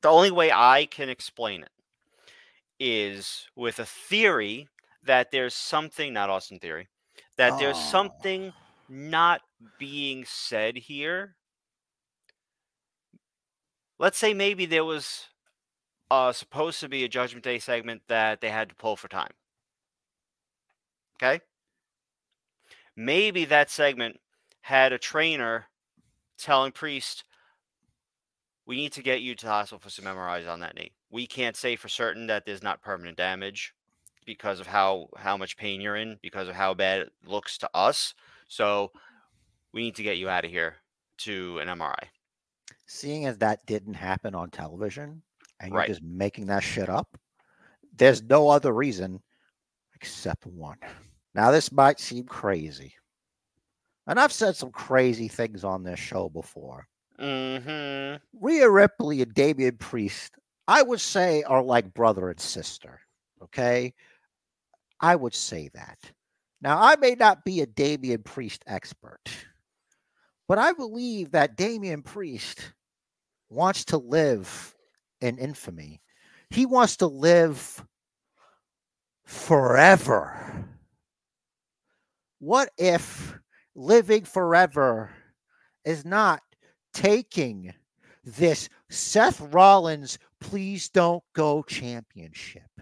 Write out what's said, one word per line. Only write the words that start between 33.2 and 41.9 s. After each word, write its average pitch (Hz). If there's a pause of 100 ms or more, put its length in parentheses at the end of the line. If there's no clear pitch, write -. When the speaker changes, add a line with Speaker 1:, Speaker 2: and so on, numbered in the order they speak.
Speaker 1:
because 101
of 92
how, 95
how 98
much 95
pain 98
you're 104
in, 110
because 92
of 90
how 95
bad 95
it - (100)
looks -
to -
us. 101 (340)
So 101 (800)
we 110
need 117
to 107
get 101
you 95
out 90
of 85
here 82 (440)
to 92
an 80
M 87
R 73